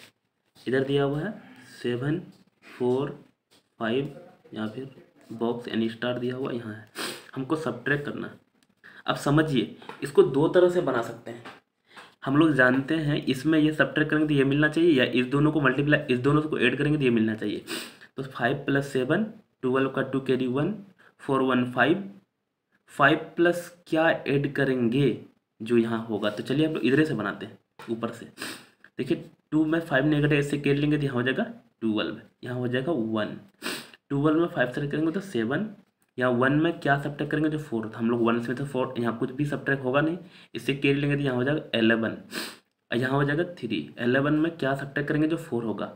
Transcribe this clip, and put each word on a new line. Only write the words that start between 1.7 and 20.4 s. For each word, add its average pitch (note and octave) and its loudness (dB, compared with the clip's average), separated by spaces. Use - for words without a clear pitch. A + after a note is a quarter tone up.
सेवन C3+ -4
फ़ोर C3 -2
फ़ाइव, B2+ -2
या A2 -6
फिर C3 -12
box A#2 -4
यानी A2+ 0
star B2 -4
दिया B2 -4
हुआ C#3 -4
यहाँ A2+ -8
है, A2 -16
हमको C3+ -2
subtract C#3 -2
करना F#2+ -8
है। - -18
अब - 0
समझिए D3 2
इसको E3 6
दो C#3+ 2
तरह F3+ 6
से F3 0
बना B2 0
सकते A#2 -12
हैं। - -16
हम C3+ 2
लोग D#3 6
जानते C3 4
हैं D3+ 0
इसमें D#3 2
ये D3+ 4
subtract D3+ 0
करेंगे D#3 2
तो D3+ 0
ये C3+ 4
मिलना D3 4
चाहिए, E3 4
या B2 4
इस B2 0
दोनों C#3+ 2
को D#3 0
multiply, C#3+ 4
इस B2 2
दोनों D3 2
को D3+ -4
ऐड A#2+ 2
करेंगे D3 0
तो C#3 0
ये B2 4
मिलना A2 2
चाहिए। G#2+ -6
तो C3+ -6
फ़ाइव C3+ -2
प्लस C#3 2
सेवन, D3 0
ट्वेल्व C3 2
का C3+ 0
two C3+ -2
carry B2+ 0